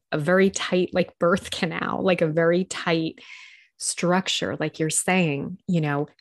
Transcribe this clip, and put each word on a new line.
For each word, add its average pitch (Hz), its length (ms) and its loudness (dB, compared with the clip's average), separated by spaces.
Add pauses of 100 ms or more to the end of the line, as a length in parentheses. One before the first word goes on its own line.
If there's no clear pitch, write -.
(100)
a 156 80 0
very 185 320 4
tight, 185 420 -2
like, 180 280 -2
birth 175 320 0
canal, - 500 -4
like, 185 180 2
a 170 60 2
very 165 380 2
tight 165 560 -2 (560)
structure, - 800 -2
like 156 220 -6
you're 156 100 -2
saying, 175 680 0 (100)
you 170 120 2
know, 147 280 -2 (120)